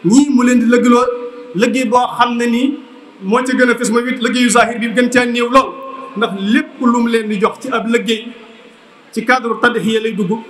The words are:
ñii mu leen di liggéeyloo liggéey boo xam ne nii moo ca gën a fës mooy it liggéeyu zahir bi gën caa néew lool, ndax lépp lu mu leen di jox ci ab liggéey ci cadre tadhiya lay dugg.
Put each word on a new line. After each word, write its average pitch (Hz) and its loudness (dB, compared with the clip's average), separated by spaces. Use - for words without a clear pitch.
ñii 277 4
mu 247 2
leen 247 4
di 226 0
liggéeyloo 240 4
liggéey 233 0
boo 240 2
xam 240 2
ne 240 -2
nii 247 0
moo 196 0
ca 262 -2
gën 254 2
a 233 2
fës - -4
mooy 240 0
it - -6
liggéeyu 240 2
zahir 226 2
bi 233 -4
gën 240 0
caa 247 2
néew 240 -2
lool, 254 4
ndax 214 -2
lépp 233 -2
lu 240 2
mu 233 0
leen 226 0
di 214 -2
jox 208 0
ci - -10
ab 226 -4
liggéey 226 -2
ci 226 -6
cadre 233 0
tadhiya 220 0
lay 220 -4
dugg. 185 -2